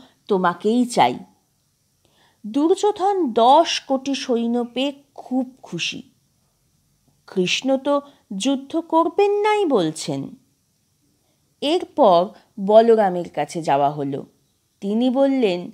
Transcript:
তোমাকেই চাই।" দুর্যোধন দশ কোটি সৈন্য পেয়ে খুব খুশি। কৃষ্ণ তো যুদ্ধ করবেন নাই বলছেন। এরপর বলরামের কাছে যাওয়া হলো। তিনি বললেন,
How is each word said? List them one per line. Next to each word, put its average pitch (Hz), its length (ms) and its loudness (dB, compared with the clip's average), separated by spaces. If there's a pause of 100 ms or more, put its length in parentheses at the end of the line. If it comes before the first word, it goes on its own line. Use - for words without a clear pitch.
(280)
তোমাকেই 208 580 0
চাই।" 127 320 0 (1300)
দুর্যোধন 359 840 0
দশ 269 480 4
কোটি 269 340 -4
সৈন্য 240 500 -2
পেয়ে 254 280 -4 (220)
খুব 254 480 -6
খুশি। - 400 -8 (1200)
কৃষ্ণ 220 500 -2
তো 285 260 -2 (340)
যুদ্ধ 269 400 -4
করবেন 330 640 0
নাই 415 260 0
বলছেন। 160 680 -2 (1200)
এরপর 262 680 2 (320)
বলরামের 208 680 4
কাছে 156 340 -6
যাওয়া 143 280 2
হলো। 139 360 -8 (540)
তিনি 220 300 -2
বললেন, 240 640 0